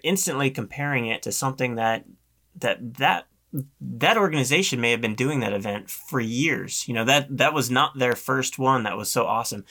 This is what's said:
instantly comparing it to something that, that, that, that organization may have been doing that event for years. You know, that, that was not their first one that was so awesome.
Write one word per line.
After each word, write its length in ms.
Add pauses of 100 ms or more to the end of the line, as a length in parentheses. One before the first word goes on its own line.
instantly 460
comparing 560
it 160
to 100
something 440
that, 300 (500)
that, 400
that, 320 (520)
that 380
organization 640
may 80
have 120
been 120
doing 280
that 120
event 380
for 280
years. 680
You 80
know, 100
that, 320
that 160
was 160
not 300
their 160
first 420
one 260
that 140
was 140
so 160
awesome. 440